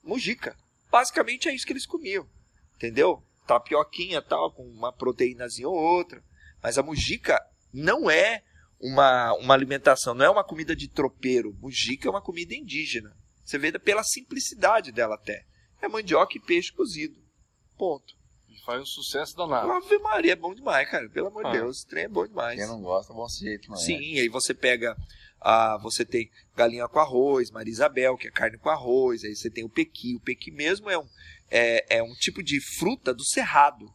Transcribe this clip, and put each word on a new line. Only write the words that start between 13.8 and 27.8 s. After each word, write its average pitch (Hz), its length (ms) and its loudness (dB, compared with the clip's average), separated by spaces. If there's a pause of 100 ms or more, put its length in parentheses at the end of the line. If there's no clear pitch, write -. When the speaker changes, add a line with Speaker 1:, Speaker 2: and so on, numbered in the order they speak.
Speaker 1:
simplicidade 214 880 0
dela 110 260 -2
até. - 300 -12 (360)
É 180 80 -4
mandioca 190 480 0
e - 20 -14
peixe 170 320 0
cozido. 156 500 -6 (560)
Ponto. 165 380 -6 (320)
Speaker 2:
E 107 160 -20
faz 123 180 -6
um 139 40 -14
sucesso - 500 -8
danado. 170 340 -2
Speaker 1:
Ave 381 280 0
Maria, 415 340 2
é 180 60 2
bom 170 180 -8
demais, 180 340 0
cara. 120 200 -4
Pelo 151 180 -6
amor 208 160 -10
de 147 60 -4
Speaker 2:
Ah. - 20 -2
Speaker 1:
Deus, 117 280 -2
esse - 80 -16
trem 165 180 -6
é - 20 -10
bom 196 180 0
demais. 131 320 -6
Speaker 3:
Quem 104 80 -6
não 113 160 -10
gosta, 95 320 -2
bom 117 140 -8
jeito, - 420 -10
não 104 60 -14
é? 90 60 -6
Speaker 1:
Sim, 160 180 -2
e 147 220 -4
aí 117 80 2
você 127 240 -4
pega, 120 420 0 (460)
a, 110 380 4
você 113 260 -4
tem 117 260 -4 (240)
galinha 117 320 2
com - 120 0
arroz, 131 520 2
Maria 110 220 -10
Isabel, 131 420 2